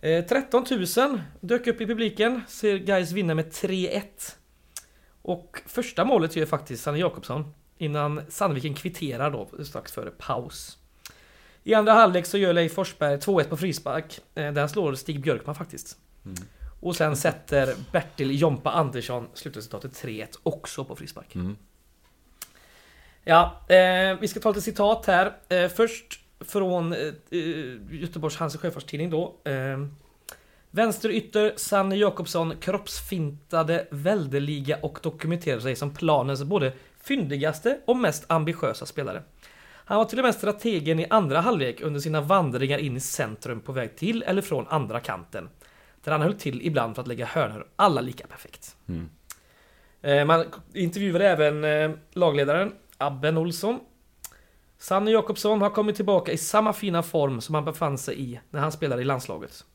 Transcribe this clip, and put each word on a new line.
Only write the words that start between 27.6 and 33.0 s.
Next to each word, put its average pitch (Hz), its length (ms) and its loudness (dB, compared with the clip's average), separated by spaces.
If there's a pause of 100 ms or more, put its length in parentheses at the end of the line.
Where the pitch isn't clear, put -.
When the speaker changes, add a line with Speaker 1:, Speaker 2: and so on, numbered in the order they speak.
Speaker 1:
Göteborgs 160 360 -6
Hanse 151 220 -4
Sjöfartstidning 156 520 -6
då. 160 240 -2 (100)
Eh, 135 420 -4 (840)
"Vänsterytter 214 840 0
Sanne 196 400 0
Jakobsson 180 640 0
kroppsfintade 165 1300 -2